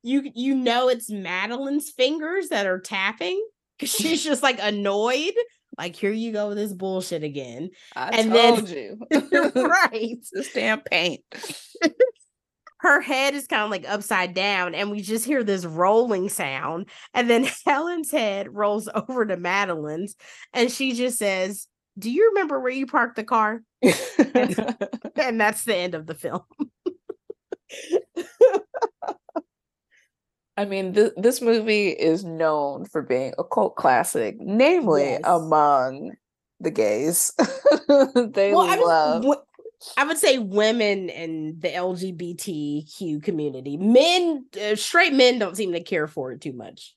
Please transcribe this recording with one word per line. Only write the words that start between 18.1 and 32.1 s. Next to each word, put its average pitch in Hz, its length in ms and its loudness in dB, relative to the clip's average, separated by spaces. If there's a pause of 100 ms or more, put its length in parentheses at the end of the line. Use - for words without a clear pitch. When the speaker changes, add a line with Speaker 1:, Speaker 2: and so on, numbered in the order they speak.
Speaker 1:
head 202 420 -4
rolls 208 340 0 (200)
over 247 180 -2
to 190 100 -2
Madeline's, 175 800 -2 (380)
and 240 180 2
she 262 220 -2
just 240 260 -2
says, 196 480 -4 (320)
"Do 208 120 -6
you 403 180 4
remember 339 320 0
where 254 120 -4
you 269 140 -4
parked 240 300 0
the 220 80 -6
car?" 220 380 0 (720)
And, 233 420 0 (220)
Speaker 2:
<laughs> - 180 -12
Speaker 1:
and 240 240 0
that's 214 240 2
the 220 120 0
end 180 200 -4
of 156 100 -10
the 160 80 -10
film. - 360 -8
<laughs> - 40 -20 (4000)
Speaker 2:
I 202 100 -2
mean, 196 280 -4
th-, 208 220 4
this 247 260 2
movie 220 460 2
is 165 360 0